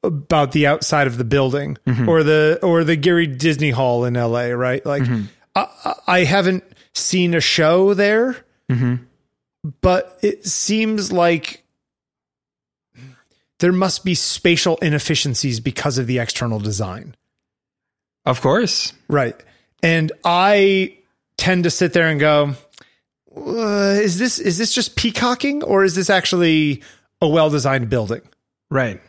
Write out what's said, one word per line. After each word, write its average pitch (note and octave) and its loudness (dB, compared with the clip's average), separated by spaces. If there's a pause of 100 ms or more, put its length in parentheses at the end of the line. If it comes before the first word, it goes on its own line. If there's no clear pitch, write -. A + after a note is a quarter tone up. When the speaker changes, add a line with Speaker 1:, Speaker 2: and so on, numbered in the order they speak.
Speaker 1:
about D3 0
the D3 2
outside D3 0
of A#2+ -6
the B2 -4
building C#3 -2 (120)
Speaker 2:
Mm-hmm. A#2+ 0
Speaker 1:
or E3 4
the, D3+ 2
or E3+ 2
the E3 2
Gary E3+ 2
Disney C#3+ 0
Hall B2 0
in A#2+ -2
L A#2+ 0
A, B2 -2
right? B2+ -2
Like, C#3+ -2
Speaker 2:
Mm-hmm. A#2+ -2 (340)
Speaker 1:
I, G3 0 (180)
I, - -4 (120)
I F3+ 2
haven't F#3 0 (320)
seen F3+ 0
a D#3+ 2
show F3 2
there, G#3+ 0 (340)
Speaker 2:
Mm-hmm. B2 0 (840)
Speaker 1:
but F#3 0
it G3+ -2
seems G#3+ -2
like E3+ 0 (2000)
there F3 2
must F#3 -2
be F#3 0
spatial - 0
inefficiencies C#3+ -2
because B2+ -4
of B2+ -4
the B2 -2
external A2+ -4
design. G#2 -8 (1080)
Speaker 2:
Of C3 -2
course. - 0 (160)
Speaker 1:
Right. C3 -2 (480)
And E3 0 (120)
I F#3+ 2 (380)
tend F3+ 0
to E3 2
sit - 0
there E3+ 2
and D3+ -2
go, D3 2 (840)
"Uh, G#3 0
is F#3 0
this, A#3+ -2
is F3 -2
this A3+ -2
just - -4
peacocking B3 -2
or G3 4
is F3+ 0
this F#3 -2
actually E3 2 (380)
a D#3+ 2
well-designed C#3+ 2
building?" A2+ -2 (480)
Speaker 2:
Right. B2 -4